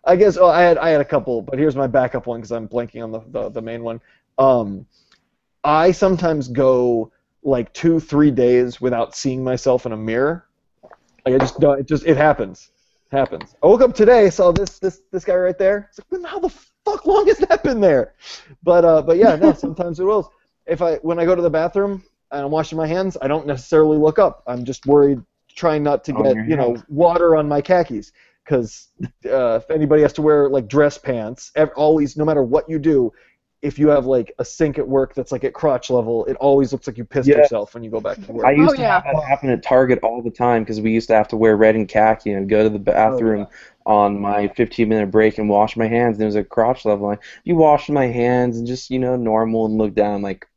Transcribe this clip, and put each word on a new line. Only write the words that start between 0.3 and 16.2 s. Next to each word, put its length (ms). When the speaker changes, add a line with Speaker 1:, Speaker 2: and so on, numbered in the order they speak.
Speaker 1:
oh, 100
I 140
had, 160
I 100
had 140
a 20
couple, 380
but 160
here's 180
my 100
backup 400
one 140
'cause 120
I'm 140
blanking 360
on 100
the, 160
the, 220
the 120
main 200
one. 180
Um, 480
I 300
sometimes 560
go, 640
like, 320
two, 260
three 300
days 500
without 340
seeing 300
myself 400
in 80
a 60
mirror. 480
Like, 80
I 40
just 220
don't, 180
it 80
just, 200
it 100
happens. 540
It 40
happens. 460
I 40
woke 160
up 120
today, 360
saw 200
this, 280
this, 240
this 140
guy 80
right 240
there. 320
It's 80
like, 120
"When, 140